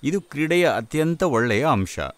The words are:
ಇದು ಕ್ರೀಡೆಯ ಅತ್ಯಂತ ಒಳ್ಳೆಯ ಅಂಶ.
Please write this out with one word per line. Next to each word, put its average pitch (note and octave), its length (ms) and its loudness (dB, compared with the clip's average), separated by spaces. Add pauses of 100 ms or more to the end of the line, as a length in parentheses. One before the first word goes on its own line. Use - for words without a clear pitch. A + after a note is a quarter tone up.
ಇದು E3+ 160 -2
ಕ್ರೀಡೆಯ D#3+ 560 0
ಅತ್ಯಂತ D#3 460 -2
ಒಳ್ಳೆಯ A#2+ 440 2
ಅಂಶ. G#2 320 0 (200)